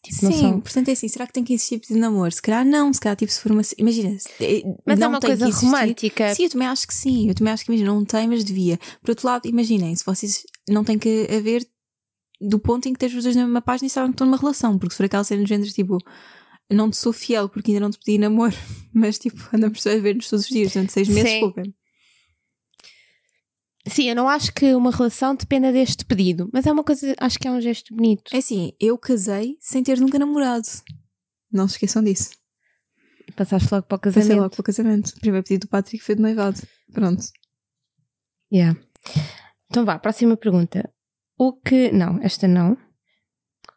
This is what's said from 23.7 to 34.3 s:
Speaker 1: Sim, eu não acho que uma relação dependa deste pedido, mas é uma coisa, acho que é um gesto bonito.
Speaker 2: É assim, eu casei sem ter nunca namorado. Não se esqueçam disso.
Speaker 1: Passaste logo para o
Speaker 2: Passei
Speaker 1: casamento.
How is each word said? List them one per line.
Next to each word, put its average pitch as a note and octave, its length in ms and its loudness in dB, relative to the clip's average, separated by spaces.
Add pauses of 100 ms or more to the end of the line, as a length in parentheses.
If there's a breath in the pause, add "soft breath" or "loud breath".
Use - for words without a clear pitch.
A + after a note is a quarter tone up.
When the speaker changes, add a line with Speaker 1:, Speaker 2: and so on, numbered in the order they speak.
Speaker 1:
Sim, B3 220 0
eu A#3 60 -2
não B3 120 2
acho C#4+ 240 0
que C4+ 220 4
uma B3 160 4
relação B3 460 0
dependa C4 360 0
deste B3+ 340 0
pedido, F3+ 460 0
mas C4 140 -2
é D4+ 60 4
uma D4+ 120 0
coisa, C#4 360 -2
acho B3 180 -2
que - 100 -8
é B3+ 40 -4
um B3 100 -2
gesto A#3 320 -6
bonito. A3+ 400 0
Speaker 2:
É B3+ 60 0
assim, G3 400 -2
eu A3+ 180 2
casei A3 640 -2
sem C4 220 -2
ter C4 160 0
nunca C4+ 180 2
namorado. C#4 500 0 (840)
Não G3 160 2
se F#3+ 80 -2
esqueçam A3 280 -2
disso. G3 280 -2 (1040)
Speaker 1:
Passaste F#3+ 360 0
logo G3 140 0
para G3 120 -4
o - 20 -8
Speaker 2:
Passei G#3 240 4
Speaker 1:
casamento. G#3 180 4